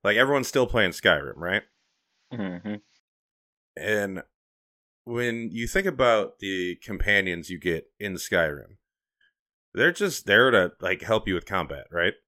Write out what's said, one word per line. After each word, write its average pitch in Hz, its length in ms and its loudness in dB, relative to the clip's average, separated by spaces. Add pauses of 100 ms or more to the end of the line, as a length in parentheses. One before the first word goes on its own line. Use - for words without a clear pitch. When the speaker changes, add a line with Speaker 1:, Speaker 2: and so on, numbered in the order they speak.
Speaker 1:
like, 104 120 2
everyone's 135 320 2
still 127 200 2
playing 101 240 2
Skyrim, 71 440 2
right? 90 280 -4 (680)
Speaker 2:
Mm-hmm. 101 440 -8 (1000)
Speaker 1:
And 101 460 -4 (800)
when 117 460 -4
you 117 160 -6
think 190 200 0
about 123 520 2
the 90 380 -4
companions 95 760 -2
you 90 80 -8
get 82 400 -2
in 98 160 -8
Skyrim, 80 640 -2 (1000)
they're 147 180 2
just 185 340 -4
there 113 260 6
to, 90 280 4
like, 90 220 -2
help 110 240 0
you 95 80 -2
with 85 100 -4
combat, 78 460 -6
right? 85 240 0 (140)